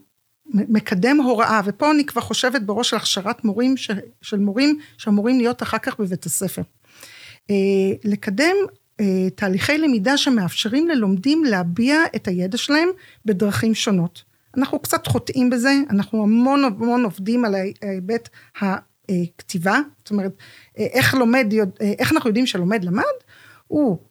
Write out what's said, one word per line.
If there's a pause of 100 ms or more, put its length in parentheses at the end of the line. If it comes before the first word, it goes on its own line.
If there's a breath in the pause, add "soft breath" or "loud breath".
(720)
מקדם
הוראה,
ופה
אני
כבר
חושבת
בראש
של
הכשרת
מורים,
ש-, (300)
של
מורים (180 loud breath)
שאמורים
להיות
אחר
כך
בבית
הספר. (880 loud breath)
אה, (480)
לקדם, (440)
אה,
תהליכי
למידה
שמאפשרים
ללומדים
להביע (180)
את
הידע
שלהם (360 loud breath)
בדרכים
שונות. (260)
אנחנו
קצת
חוטאים
בזה, (160)
אנחנו
המון,
המון
עובדים
על
ההי-,
ההיבט (320 soft breath)
ה-, (340)
אה, (220)
כתיבה, (200)
זאת
אומרת, (480 loud breath)
אה,
איך
לומד,
יודע-,
אה,
איך
אנחנו
יודעים
שלומד
למד? (640 soft breath)
הוא (140)